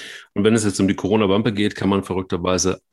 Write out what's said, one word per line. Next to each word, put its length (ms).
Und 100
wenn 100
es 100
jetzt 160
um 80
die 60
Corona-Wampe 580
geht, 240
kann 120
man 160
verrückterweise 760